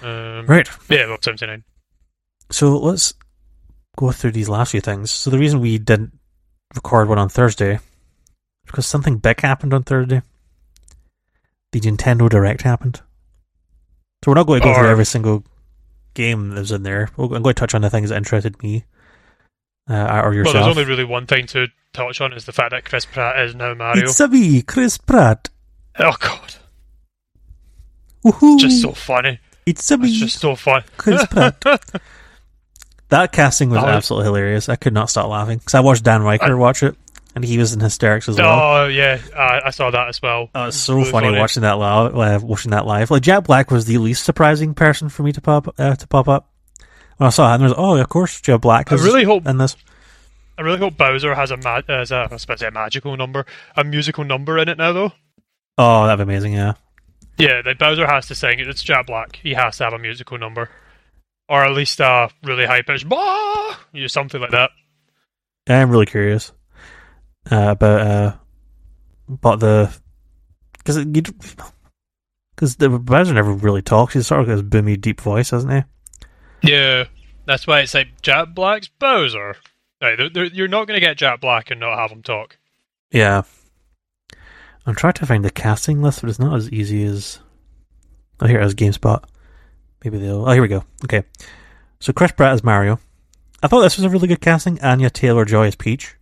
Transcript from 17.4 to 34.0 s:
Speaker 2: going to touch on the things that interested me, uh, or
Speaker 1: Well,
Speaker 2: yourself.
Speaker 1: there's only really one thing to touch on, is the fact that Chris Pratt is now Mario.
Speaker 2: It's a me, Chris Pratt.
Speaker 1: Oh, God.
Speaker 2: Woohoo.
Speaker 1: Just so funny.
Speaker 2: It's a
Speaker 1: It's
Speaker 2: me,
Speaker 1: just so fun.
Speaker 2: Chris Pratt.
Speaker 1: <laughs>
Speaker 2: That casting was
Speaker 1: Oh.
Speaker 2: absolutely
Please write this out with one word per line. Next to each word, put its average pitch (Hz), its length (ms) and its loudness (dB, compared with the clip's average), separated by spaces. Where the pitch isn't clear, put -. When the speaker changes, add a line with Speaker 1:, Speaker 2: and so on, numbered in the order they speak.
Speaker 2:
going 123 140 2
to - 40 -6
touch 120 140 -2
on 110 80 0
the 104 80 0
things 104 200 -2
that 104 80 -4
interested 104 440 -4
me, 107 220 -6
uh, 117 40 -2
or 107 360 -2
Speaker 1:
Well, 104 40 -2
Speaker 2:
yourself. 104 200 0
Speaker 1:
there's - 140 4
only 151 180 2
really 127 200 -2
one 123 200 -6
thing 123 220 -2
to 127 200 -2
touch 123 280 -8
on, 131 120 -4
is 117 120 -18
the 120 60 -16
fact 120 200 -2
that 123 140 -8
Chris 123 200 -6
Pratt 127 340 -4
is 120 160 -4
now 123 180 -6
Mario. 117 300 -2
Speaker 2:
It's 131 160 -2
a 285 80 4
me, 185 340 4
Chris - 360 -2
Pratt. 135 520 2
Speaker 1:
Oh, 160 220 2
God. - 360 -8
Speaker 2:
Woohoo. 294 340 6
Speaker 1:
Just 254 220 4
so - 100 -2
funny. 127 480 -2
Speaker 2:
It's - 240 -2
a 294 60 6
Speaker 1:
It's 247 80 0
Speaker 2:
me, 226 160 2
Speaker 1:
just 220 200 -4
so 143 160 0
fun. 131 280 0
Speaker 2:
Chris 240 300 2
Pratt. - 380 2
Speaker 1:
<laughs> 269 360 0
Speaker 2:
That 170 240 2
casting 139 360 2
was 113 140 2
Speaker 1:
Oh. 117 40 2
Speaker 2:
absolutely 104 400 0